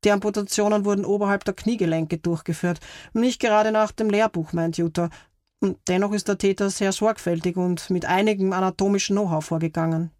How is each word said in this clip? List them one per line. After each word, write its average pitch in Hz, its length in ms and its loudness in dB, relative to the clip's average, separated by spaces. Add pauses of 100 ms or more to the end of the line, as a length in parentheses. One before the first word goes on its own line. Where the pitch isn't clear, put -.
Die 208 60 6
Amputationen 208 720 0
wurden 202 180 0
oberhalb 202 400 0
der 202 100 -2
Kniegelenke 165 640 -2
durchgeführt. 170 640 -4 (340)
Nicht 240 280 0
gerade 214 300 4
nach 214 200 2
dem 220 180 0
Lehrbuch, 202 440 0
meint 165 240 -2
Jutta. 170 320 -2 (500)
Und 196 180 0 (120)
dennoch 196 240 2
ist 208 140 -4
der 196 120 0
Täter 196 320 2
sehr 196 200 0
sorgfältig 180 680 -2
und 180 320 -2
mit 180 160 0
einigem 196 480 2
anatomischen 196 600 0
Know-how 170 280 0
vorgegangen. 165 760 -2